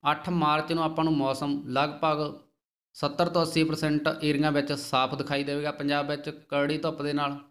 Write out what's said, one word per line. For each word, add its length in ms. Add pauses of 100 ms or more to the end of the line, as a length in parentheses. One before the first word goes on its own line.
ਅੱਠ 260
ਮਾਰਚ 440
ਨੂੰ 100
ਆਪਾਂ 200
ਨੂੰ 100
ਮੌਸਮ 540
ਲਗਭਗ 580 (720)
ਸੱਤਰ 340
ਤੋਂ 120
ਅੱਸੀ 220
ਪਰਸੈਂਟ 460 (140)
ਏਰੀਆ 260
ਵਿੱਚ 240
ਸਾਫ਼ 420
ਦਿਖਾਈ 280
ਦੇਵੇਗਾ 280
ਪੰਜਾਬ 380
ਵਿੱਚ 200
ਕਰੜੀ 480
ਧੁੱਪ 240
ਦੇ 120
ਨਾਲ। 240 (140)